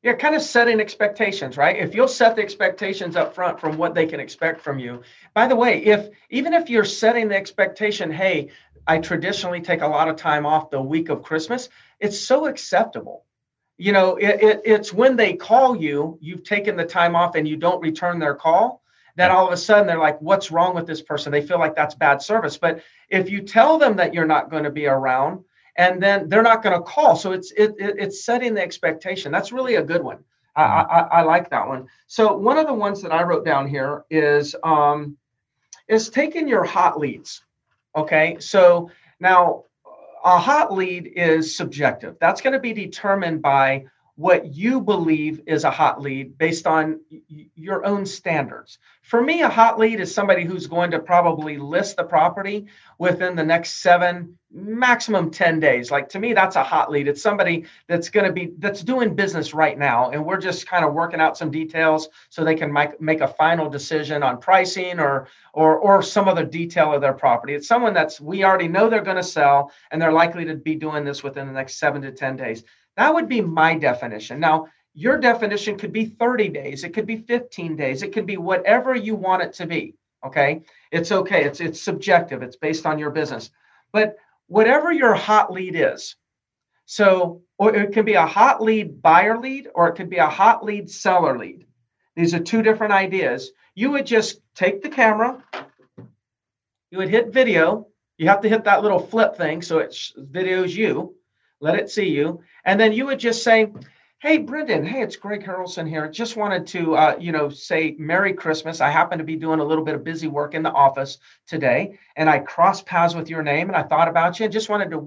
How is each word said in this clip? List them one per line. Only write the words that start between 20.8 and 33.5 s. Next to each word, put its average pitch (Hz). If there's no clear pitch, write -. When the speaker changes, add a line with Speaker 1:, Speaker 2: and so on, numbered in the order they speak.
Speaker 1:
this 160
person?" 147
They 147
feel 175
like 156
that's 151
bad 143
service. 208
But 160
if 190
you 202
tell 269
them 233
that 175
you're 165
not 151
gonna 147
be 147
around, 135
and 180
then 196
they're 214
not 226
gonna 180
call. 285
So 185
it's, 185
it, 214
it, 196
it's 196
setting 240
the 202
expectation. 170
That's -
really 254
a 160
good 160
one. 123
I, 151
I, 160
I, 170
I 170
like 170
that 113
one. 131
So 214
one 254
of 311
the 277
ones 202
that 160
I 165
wrote 175
down 143